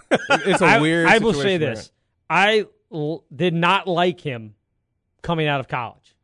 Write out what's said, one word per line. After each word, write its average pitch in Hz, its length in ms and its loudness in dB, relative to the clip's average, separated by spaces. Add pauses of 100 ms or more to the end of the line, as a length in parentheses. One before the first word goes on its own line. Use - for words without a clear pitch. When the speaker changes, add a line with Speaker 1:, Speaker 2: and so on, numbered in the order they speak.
(100)
Speaker 1:
It's - 520 0
a - 20 4
Speaker 2:
<laughs> - 0 -
I, 160 160 4
Speaker 1:
weird 165 260 2
Speaker 2:
I 208 120 4
will 220 160 2
say 143 60 -2 (180)
Speaker 1:
situation - 20 -2
Speaker 2:
this. 117 280 -4
Speaker 1:
there. - 40 -20 (380)
Speaker 2:
I 202 340 2 (300)
l-, 151 300 -6 (100)
did 170 180 -2
not 175 340 0
like 175 360 -2
him 113 320 -10 (640)
coming 160 280 -4
out 143 120 -2
of 123 80 -12
college. - 560 -10